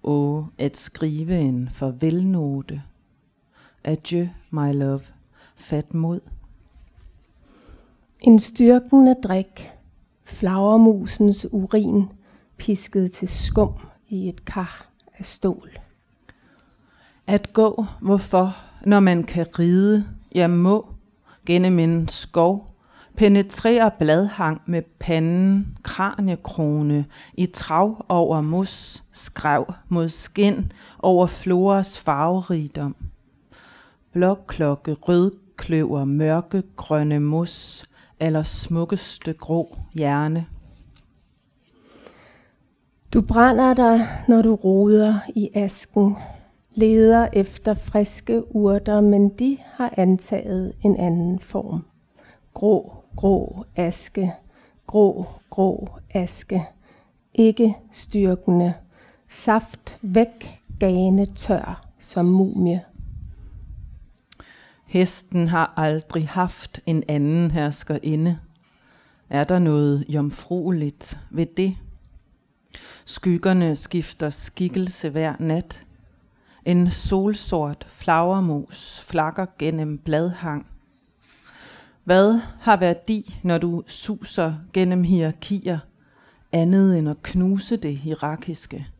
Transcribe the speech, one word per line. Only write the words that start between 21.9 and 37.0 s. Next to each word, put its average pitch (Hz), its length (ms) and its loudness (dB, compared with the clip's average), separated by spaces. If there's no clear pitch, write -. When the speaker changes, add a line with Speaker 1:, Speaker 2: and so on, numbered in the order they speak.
Speaker 1:
skov, 180 640 -2
penetrere 214 840 4
bladhang 160 680 0
med 170 160 -2
panden, 180 840 0
kraniekrone, 151 1200 -2
i 180 120 -2
trav 180 640 -2
over 165 320 2
mos, 175 680 -4
skræv - 640 -4
mod 165 200 0
skin, - 600 -2
over 180 280 4
floras 190 720 0
farverigdom. 156 960 -4
Blåklokke, 170 840 -2
rødkløver, 160 1120 -2
mørkegrønne 156 1120 -2